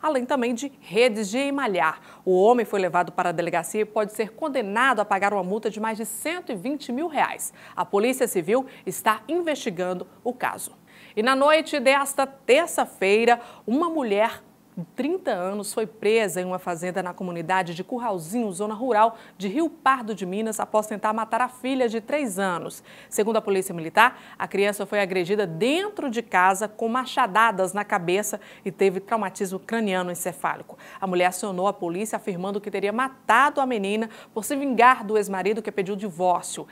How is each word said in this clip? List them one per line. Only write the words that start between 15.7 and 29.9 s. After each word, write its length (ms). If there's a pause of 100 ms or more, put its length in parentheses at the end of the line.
foi 140
presa 520
em 60
uma 140
fazenda 440
na 120
comunidade 600
de 80
Curralzinho, 680
zona 220
rural 420 (220)
de 100
Rio 220
Pardo 440
de 120
Minas, 340
após 260
tentar 280
matar 260
a 80
filha 400
de 100
três 400
anos. 460 (240)
Segundo 300
a 20
Polícia 340
Militar, 460 (180)
a 80
criança 380
foi 160
agredida 460
dentro 640
de 100
casa 480
com 220
machadadas 840
na 120
cabeça 540 (280)
e 40
teve 300
traumatismo 580
craniano 520